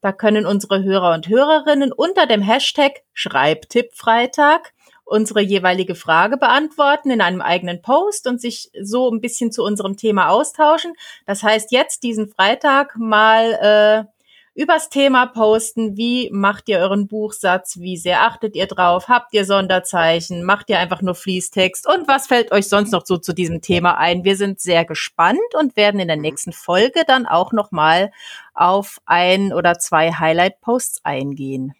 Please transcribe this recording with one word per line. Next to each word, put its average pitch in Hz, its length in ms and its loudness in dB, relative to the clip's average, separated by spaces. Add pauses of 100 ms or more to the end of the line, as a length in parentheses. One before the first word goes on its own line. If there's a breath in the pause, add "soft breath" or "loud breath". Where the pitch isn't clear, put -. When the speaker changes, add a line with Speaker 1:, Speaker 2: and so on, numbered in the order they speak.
Speaker 1:
Da 196 120 -2
können 214 340 0
unsere 202 360 -2
Hörer 190 320 2
und 160 140 -6
Hörerinnen 285 640 2
unter 359 340 0
dem 214 160 2
Hashtag 269 600 0 (100)
Schreibtipp-Freitag 240 1600 0 (320 soft breath)
unsere 214 360 -2
jeweilige 185 560 0
Frage 175 400 0
beantworten 285 720 0
in 233 100 0
einem 180 200 0
eigenen 175 420 -4
Post 349 460 -2
und 247 120 -4
sich 240 300 -10 (100)
so 233 300 -2
ein 220 100 -4
bisschen 233 300 -6
zu 220 140 -4
unserem 196 320 -4
Thema 202 320 0
austauschen. 302 640 0 (340 loud breath)
Das 202 160 -8
heißt, 220 300 0
jetzt - 320 0
diesen 214 240 -4
Freitag 262 680 0
mal... 220 1120 4
Äh, - 140 -20 (340 soft breath)
übers 320 360 0
Thema 262 360 2
posten. 220 680 0
Wie 240 360 -2
macht 196 360 -2
ihr 202 100 0
euren 196 300 0
Buchsatz? 208 680 -4
Wie 180 180 -10
sehr 175 260 0
achtet 220 340 -2
ihr 190 100 -2
drauf? 180 420 0
Habt 240 240 0
ihr 208 120 0
Sonderzeichen? 180 1000 0
Macht 196 260 -2
ihr 190 80 0
einfach 175 240 -4
nur 180 120 -2
Fließtext? 185 720 -4
Und 339 200 0
was 269 180 0
fällt 240 260 0
euch 196 160 2
sonst 208 220 0
noch 185 160 -2
so 180 100 0
zu 175 160 -6
diesem 165 300 -4
Thema 175 340 0
ein? 175 280 0
Wir 196 120 2
sind 196 240 -4
sehr 170 240 0
gespannt 170 540 -2 (200)
und 294 180 -2
werden 208 240 2
in 180 80 -4
der 160 80 0
Speaker 2:
Mhm. 151 60 -6
Speaker 1:
nächsten 156 300 -8
Folge 226 540 0
dann 262 200 2
auch 170 260 0
noch 214 180 -2
mal 170 400 2 (420 loud breath)
auf 190 540 0
ein 180 460 2
oder 170 260 0
zwei 165 340 0
Highlight-Posts 175 920 -2
eingehen. 139 760 -6